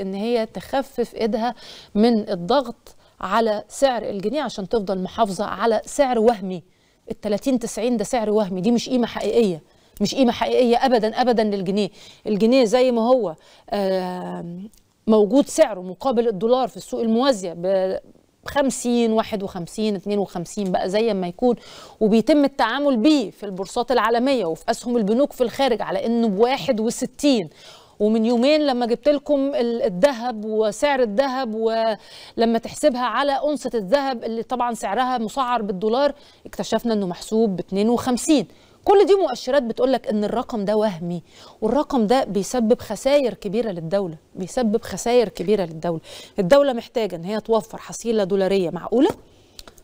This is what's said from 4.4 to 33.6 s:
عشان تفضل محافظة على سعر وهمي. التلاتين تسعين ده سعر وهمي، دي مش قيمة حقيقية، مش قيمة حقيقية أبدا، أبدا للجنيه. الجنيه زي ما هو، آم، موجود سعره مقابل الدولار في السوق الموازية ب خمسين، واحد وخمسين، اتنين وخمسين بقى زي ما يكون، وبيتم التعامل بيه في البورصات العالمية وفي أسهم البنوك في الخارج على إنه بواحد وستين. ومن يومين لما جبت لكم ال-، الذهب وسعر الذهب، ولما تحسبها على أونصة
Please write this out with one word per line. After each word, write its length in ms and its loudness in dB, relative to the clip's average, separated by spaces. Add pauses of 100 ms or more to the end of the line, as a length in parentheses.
عشان 280 -8
تفضل 340 -2
محافظة 420 -2
على 400 -2
سعر 340 0
وهمي. 440 2 (480)
التلاتين 480 -2
تسعين 380 -2
ده 60 -2
سعر 260 -2
وهمي، 320 0
دي 100 2
مش 180 0
قيمة 180 0
حقيقية، 560 0 (380)
مش 140 0
قيمة 160 4
حقيقية 460 2
أبدا، 440 2
أبدا 220 2
للجنيه. 460 -2 (380)
الجنيه 380 4
زي 260 4
ما 180 2
هو، 260 2 (380)
آم، 960 -4 (380)
موجود 400 4
سعره 340 2
مقابل 460 -2
الدولار 400 2
في 100 -18
السوق 240 -8
الموازية 560 0
ب 400 0 (480)
خمسين، 680 0
واحد 320 -2
وخمسين، 520 -6
اتنين 240 -4
وخمسين 520 -6
بقى 180 -2
زي 240 0
ما 140 -2
يكون، 280 0 (440)
وبيتم 460 4
التعامل 520 0
بيه 340 2
في 140 -14
البورصات 460 -4
العالمية 540 2
وفي 240 -6
أسهم 280 -2
البنوك 360 2
في 80 -4
الخارج 400 0
على 240 -4
إنه 220 2
بواحد 520 0
وستين. 680 0 (500)
ومن 260 2
يومين 360 4
لما 240 0
جبت 240 0
لكم 460 0
ال-، 260 -2
الذهب 640 0
وسعر 560 0
الذهب، 540 -2
ولما 1040 -2
تحسبها 480 0
على 260 0
أونصة 420 -2